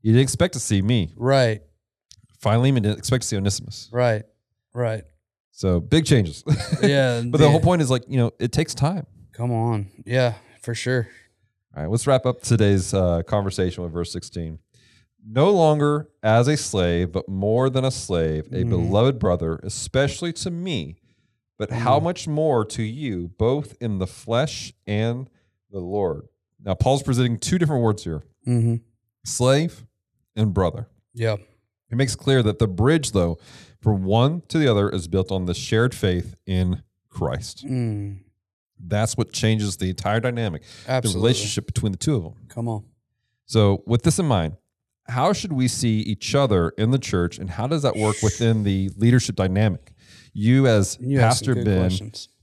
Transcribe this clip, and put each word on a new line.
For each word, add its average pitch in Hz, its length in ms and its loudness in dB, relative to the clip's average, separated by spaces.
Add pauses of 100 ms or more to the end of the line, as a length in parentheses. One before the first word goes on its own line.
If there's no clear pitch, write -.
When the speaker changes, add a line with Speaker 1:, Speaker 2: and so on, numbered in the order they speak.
Speaker 1:
He 110 60 2
didn't 120 120 6
expect 165 320 0
to 123 60 -8
see 101 240 0
me. 104 340 0
Speaker 2:
Right. 120 440 2 (760)
Speaker 1:
Philemon 120 440 2
didn't 107 160 -2
expect 127 240 -2
to - 60 -8
see 110 60 -4
Onesimus. 98 560 -6
Speaker 2:
Right. 117 320 0 (520)
Right. 113 280 -4 (500)
Speaker 1:
So 90 260 0
big 147 260 2
changes. 98 380 2 (200)
<laughs> - 200 -2
Speaker 2:
Yeah, 131 420 2
Speaker 1:
But 131 140 0
the 151 100 8
whole 151 100 6
Speaker 2:
yeah. 117 60 2
Speaker 1:
point 175 160 4
is, 131 80 2
like, 127 180 0
you 135 100 -2
know, 117 220 2
it 123 120 -2
takes - 240 -2
time. 165 320 -2 (260)
Speaker 2:
Come 123 180 -4
on. 113 360 -2 (180)
Yeah, 120 300 0 (260)
for 117 140 -6
sure. 123 320 -2 (680)
Speaker 1:
All 71 60 -10
right, 78 80 -6
let's 117 160 -2
wrap 131 220 2
up 123 160 -4
today's, 101 500 2
uh, 87 300 0
conversation 92 600 -2
with 82 80 -10
verse 85 200 -6
sixteen. 80 480 -12 (680)
"No 131 240 2
longer 151 580 2 (120)
as 117 260 4
a 151 100 0
slave, 87 540 0
but - 160 -6
more 110 440 0
than 131 120 -2
a 131 80 0
slave, 80 600 -2
a 92 140 -2
Speaker 2:
Mm. - 40 -4
Speaker 1:
beloved 98 480 2
brother, 82 460 -2
especially 139 680 -4
to - 180 -8
me, 151 460 -8 (600)
but 107 140 -6
how 120 280 2
Speaker 2:
Mm. 160 40 -2
Speaker 1:
much 175 240 -4
more 151 380 0
to - 180 -8
you, 107 460 -6 (100)
both 135 420 -2
in 107 160 -4
the 90 100 -2
flesh - 680 -4 (120)
and 117 420 -4 (440)
the 98 80 -10
Lord?" 90 480 -4 (360)
Now, 98 100 -2
Paul's 127 300 0
presenting 120 340 0
two 180 220 -2
different 143 240 0
words 107 200 0
here. 80 200 -6 (240)
Speaker 2:
Mm-hmm. 117 280 2 (480)
Speaker 1:
Slave 139 640 0 (500)
and 107 200 0
brother. 92 320 0 (260)
Speaker 2:
Yeah. 113 220 -2 (540)
Speaker 1:
He 113 60 -8
makes 123 200 0
clear 135 260 2
that 107 160 0
the 110 100 2
bridge, 117 440 2
though, 85 260 0 (420)
from 98 240 0
one 123 440 2
to - 100 -4
the 151 100 4
other 101 220 2
is 85 180 -4
built 92 240 -2
on 92 140 -2
the 87 80 -2
shared 113 400 0
faith 90 400 -2 (140)
in 90 340 -2 (280)
Christ. - 560 -8
Speaker 2:
Mm. 104 560 -6 (580)
Speaker 1:
That's 104 360 -2
what - 160 -4
changes 104 460 0
the 92 120 -4
entire 104 300 -2
dynamic, 117 440 -4 (240)
Speaker 2:
Absolutely. 123 240 -2
Speaker 1:
the 92 120 -2
relationship 113 440 0
between - 240 -2
the 90 60 -6
two 151 180 0
of 92 80 -2
them. 80 100 -12 (140)
Speaker 2:
Come 117 200 -8
on. 107 160 -6 (600)
Speaker 1:
So 101 400 2
with 113 180 2
this - 160 2
in 175 60 0
mind, 87 320 0 (500)
how 131 260 0
should 180 200 -6
we 127 140 0
see 113 340 0
each - 340 -6
other 107 420 2
in 110 140 2
the 135 80 2
church, 87 380 -2
and 90 140 -8
how 113 160 -6
does 151 160 -2
that 131 120 0
work 107 260 0
within 113 420 2
the 98 340 0
leadership 117 380 4
dynamic? 95 580 0 (400)
You 127 340 4
as 104 320 2
Speaker 2:
You 131 220 -2
ask 117 180 4
some 107 80 -8
Speaker 1:
Pastor 131 80 2
Speaker 2:
good 120 100 -4
Speaker 1:
Ben, 95 140 2
Speaker 2:
questions. 92 500 -4 (140)